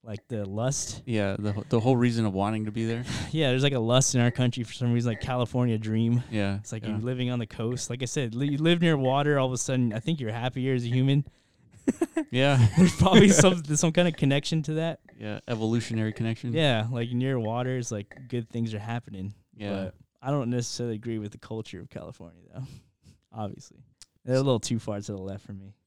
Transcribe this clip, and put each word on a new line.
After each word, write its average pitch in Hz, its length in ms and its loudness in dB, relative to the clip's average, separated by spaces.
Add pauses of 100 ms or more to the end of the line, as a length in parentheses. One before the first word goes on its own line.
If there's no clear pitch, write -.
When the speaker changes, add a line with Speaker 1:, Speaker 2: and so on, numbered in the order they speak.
Speaker 1:
like, 107 280 -12
the 107 160 -6
lust. 110 600 -6
Speaker 2:
Yeah, 104 320 -2
the 104 140 -2
wh-, 101 160 -6
the 117 140 2
whole 123 160 4
reason 117 280 2
of 104 80 0
wanting 107 320 -2
to 107 60 -6
be 113 140 -4
there. 117 180 -4 (140)
Speaker 1:
<sighs> - 140 -6
Yeah, 151 180 2
there's, 131 140 2
like, 143 100 2
a 131 60 0
lust 120 360 2
in 123 60 6
our 120 100 4
country 123 320 0
for 113 80 -10
some 120 220 -2
reason, 120 180 0
like, 107 80 -6
California 123 580 0
dream. 113 540 2
Speaker 2:
Yeah, 98 240 -2
Speaker 1:
It's 104 160 -10
like 110 120 -10
Speaker 2:
yeah. 107 80 -6
Speaker 1:
you're 107 80 -4
living 123 300 -4
on 123 100 -2
the 117 60 -4
coast. 117 440 -6
Like 131 120 -6
I 127 40 -2
said, 120 280 -4
li-, 139 180 -2
you 139 80 -2
live 170 220 4
near 165 140 4
water, 139 420 2
all 131 100 2
of 127 40 -2
a 123 60 -4
sudden, 123 340 0
I 107 80 -4
think 160 220 -4
you're 110 100 -4
happier 123 420 -2
as 123 120 -2
a - 20 -4
human. 135 440 4
<laughs> - 40 -20 (960)
Speaker 2:
Yeah. 131 420 6
<laughs> - 40 2
Speaker 1:
There's 175 180 6
probably 196 340 8
some, 185 340 6
some 151 280 0
kind 175 160 4
of 160 80 0
connection 143 480 2
to 156 120 -4
that. 160 240 -4 (200)
Speaker 2:
Yeah, 104 280 -8
evolutionary 110 640 0
connection. 113 400 -4
Speaker 1:
Yeah, 123 380 2
like, 120 200 -4
near 127 280 -2
water 120 380 -4
is, 120 140 -6
like, 104 240 -8 (120)
good 117 220 -6
things 110 240 -4
are 107 60 -6
happening. 104 540 -8 (220)
Speaker 2:
Yeah. 104 160 -10
Speaker 1:
But 98 240 -6 (260)
I 131 100 -6
don't 139 180 -2
necessarily 120 460 -4
agree 110 240 -6
with 104 120 -8
the 104 60 -18
culture 110 420 -12
of 85 100 -16
California, 82 520 -18 (120)
though. 123 100 -12 (360)
<laughs> - 340 -20
Obviously. - 440 -12 (480)
They're 127 100 0
a 131 40 4
little 131 200 2
too 117 200 -2
far 104 200 -6
to 101 140 -10
the 101 40 -8
left 95 280 -12
for 101 80 -16
me. 98 200 -18 (140)